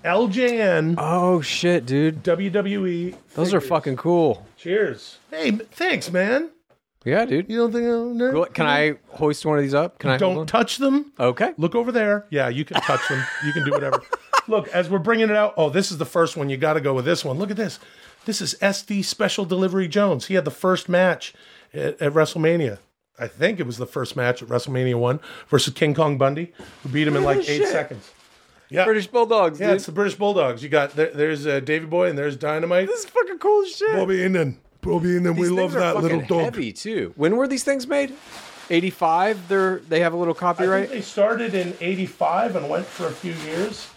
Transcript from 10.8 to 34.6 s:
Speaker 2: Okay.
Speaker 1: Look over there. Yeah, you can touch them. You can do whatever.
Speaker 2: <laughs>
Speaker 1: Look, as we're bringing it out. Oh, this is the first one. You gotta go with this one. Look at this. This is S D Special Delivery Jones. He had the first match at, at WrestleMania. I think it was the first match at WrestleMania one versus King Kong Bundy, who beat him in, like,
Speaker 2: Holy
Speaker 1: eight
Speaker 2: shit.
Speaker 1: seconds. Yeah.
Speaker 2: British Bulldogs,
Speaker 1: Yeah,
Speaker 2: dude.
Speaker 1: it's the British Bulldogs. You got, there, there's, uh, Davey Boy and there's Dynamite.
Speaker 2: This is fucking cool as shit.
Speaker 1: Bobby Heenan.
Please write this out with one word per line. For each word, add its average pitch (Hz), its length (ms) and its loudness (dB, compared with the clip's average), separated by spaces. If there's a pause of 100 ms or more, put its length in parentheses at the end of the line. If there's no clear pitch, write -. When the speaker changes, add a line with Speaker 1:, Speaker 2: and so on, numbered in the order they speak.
Speaker 2:
Okay. 185 380 2
Speaker 1:
Look 170 180 -2
over 233 160 0
there. 208 400 0
Yeah, 139 180 0
you 131 160 -2
can - 160 -2
touch 135 280 0
them. 131 160 -2 (200)
You 151 80 -2
can 147 120 -2
do 143 80 0
whatever. 139 280 0 (240)
Speaker 2:
<laughs> - 240 -2
Speaker 1:
Look, 214 200 0
as 175 200 0
we're 190 120 0
bringing 220 280 2
it 214 60 2
out. 208 220 2
Oh, 156 120 2
this 185 220 0
is 165 80 -10
the 156 60 -2
first 165 320 0
one. 143 120 -2
You 135 80 -2
gotta 156 240 2
go 135 140 0
with 127 100 0
this 160 200 0
one. 139 140 -4
Look 202 120 -4
at 208 60 -4
this. 202 240 -6 (440)
This 214 160 -4
is 156 200 -4
S 196 220 0
D 202 200 -2
Special 196 420 -2
Delivery 185 440 0
Jones. 190 380 2
He 190 80 -4
had 175 100 2
the 147 80 -4
first 185 360 0
match 180 440 2 (420)
at, 143 260 -4
at 147 120 0
WrestleMania. 156 680 2 (400)
I 117 80 -8
think 175 320 -2
it 147 80 -4
was 117 120 -8
the 123 80 -6
first - 280 -6
match 123 280 0
at 113 60 -16
WrestleMania 127 480 0
one 123 220 0 (300)
versus 139 260 2
King 151 200 2
Kong 147 240 2
Bundy, 147 340 0 (320)
who 139 40 -12
beat 147 200 0
him 147 80 2
in, 139 80 2
like, 139 140 4
Speaker 2:
Holy - 100 -2
Speaker 1:
eight 147 100 0
Speaker 2:
shit. - 100 2
Speaker 1:
seconds. 147 420 -6 (600)
Yeah. 175 140 4
Speaker 2:
British 214 240 2
Bulldogs, 214 520 2
Speaker 1:
Yeah, 202 80 0
Speaker 2:
dude. 196 80 4
Speaker 1:
it's 196 100 -6
the 165 60 -12
British 190 220 0
Bulldogs. 156 480 0
You 147 80 -12
got, 143 260 2
there, 156 140 2
there's, 147 360 -2
uh, 139 140 0
Davey 151 260 -2
Boy 175 220 2
and 151 100 -2
there's 143 180 -4
Dynamite. 165 500 0
Speaker 2:
This 453 180 -4
is - 60 -18
fucking 381 280 0
cool 415 260 4
as 349 120 -10
shit. 427 180 0
Speaker 1:
Bobby 185 280 0
Heenan. 175 360 0 (220)